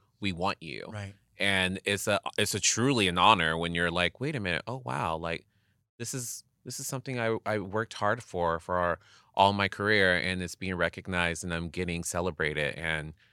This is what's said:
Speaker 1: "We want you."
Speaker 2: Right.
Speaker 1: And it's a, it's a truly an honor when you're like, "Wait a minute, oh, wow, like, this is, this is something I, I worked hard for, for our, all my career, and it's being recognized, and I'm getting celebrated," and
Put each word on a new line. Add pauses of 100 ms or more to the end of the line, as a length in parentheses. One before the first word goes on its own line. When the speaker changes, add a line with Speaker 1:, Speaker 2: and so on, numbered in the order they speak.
(180)
Speaker 1:
"We
want
you."
Speaker 2:
Right. (240)
Speaker 1:
And
it's
a, (180)
it's
a
truly
an
honor
when
you're
like,
"Wait
a
minute,
oh,
wow,
like, (540)
this
is, (220)
this
is
something
I, (100)
I
worked
hard
for,
for
our, (380)
all
my
career,
and
it's
being
recognized,
and
I'm
getting
celebrated,"
and (200)